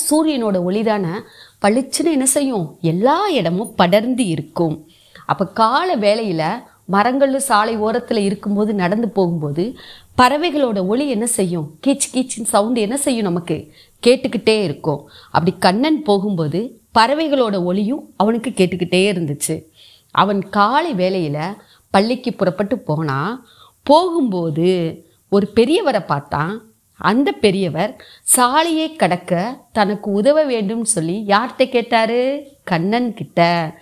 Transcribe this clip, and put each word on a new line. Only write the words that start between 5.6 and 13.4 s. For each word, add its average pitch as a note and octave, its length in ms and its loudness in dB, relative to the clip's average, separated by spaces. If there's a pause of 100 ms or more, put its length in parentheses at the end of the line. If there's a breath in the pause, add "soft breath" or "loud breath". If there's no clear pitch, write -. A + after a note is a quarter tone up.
வேளையில G3+ 640 0 (240 soft breath)
மரங்களும் C4 540 2
சாலை A3+ 400 0
ஓரத்துல A3+ 380 -2
இருக்கும்போது, G#3 560 0
நடந்து G3+ 360 0
போகும்போது F3 680 -2 (400 loud breath)
பறவைகளோட B3+ 720 2
ஒலி C4 220 0
என்ன A3+ 160 -2
செய்யும்? F3 640 -4
கீச் C#4 260 0
கீச்சின் B3+ 300 -4
சவுண்ட் A3 340 0
என்ன A3+ 200 -2
செய்யும்? B3+ 260 -2
நமக்கு E3+ 500 -4 (300 soft breath)